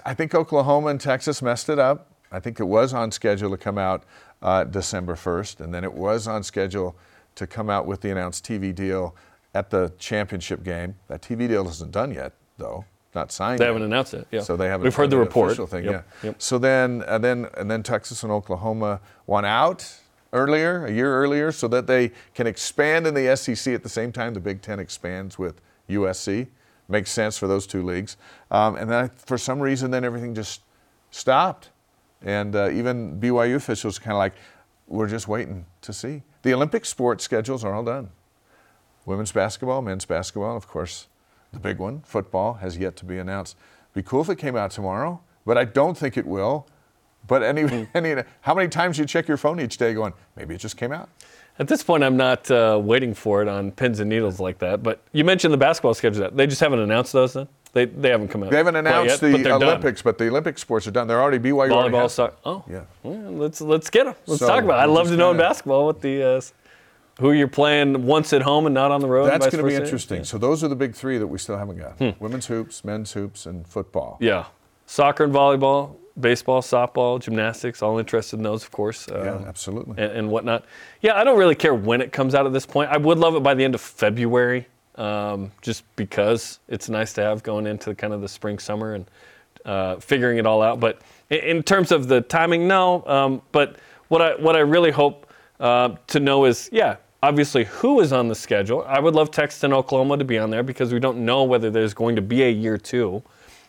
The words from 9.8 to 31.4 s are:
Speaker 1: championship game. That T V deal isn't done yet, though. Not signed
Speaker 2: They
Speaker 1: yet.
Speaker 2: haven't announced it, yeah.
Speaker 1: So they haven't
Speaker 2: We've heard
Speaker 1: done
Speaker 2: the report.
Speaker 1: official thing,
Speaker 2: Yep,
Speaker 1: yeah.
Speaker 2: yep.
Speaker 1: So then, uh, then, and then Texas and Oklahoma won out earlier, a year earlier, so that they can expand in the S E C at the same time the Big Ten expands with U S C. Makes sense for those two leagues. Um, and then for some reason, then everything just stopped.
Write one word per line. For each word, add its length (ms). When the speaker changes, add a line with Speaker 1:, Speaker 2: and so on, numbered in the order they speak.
Speaker 1:
championship 640
game. 300
That 160
T 100
V 140
deal 200
isn't 220
done 240
yet, 200
though. 260
Not 160
signed 260
Speaker 2:
They 60
Speaker 1:
yet. 60
Speaker 2:
haven't 180
announced 260
it, 160
yeah. 120
Speaker 1:
So 140
they 120
haven't 160
Speaker 2:
We've 100
heard 160
Speaker 1:
done 100
Speaker 2:
the 60
report. 220
Speaker 1:
official 180
thing, 200
Speaker 2:
Yep, 220
Speaker 1:
yeah. 80
Speaker 2:
yep. 100
Speaker 1:
So 200
then, 480
uh, 100
then, 300
and 140
then 100
Texas 400
and 100
Oklahoma 720
won 200
out 500
earlier, 540
a 60
year 200
earlier, 400
so 180
that 180
they 240
can 100
expand 640
in 80
the 120
S 220
E 60
C 180
at 80
the 80
same 220
time 240
the 40
Big 220
Ten 180
expands 600
with 200
U 200
S 120
C. 300
Makes 220
sense 260
for 100
those 180
two 160
leagues. 360
Um, 240
and 160
then 240
for 220
some 240
reason, 280
then 140
everything 320
just 260
stopped. 580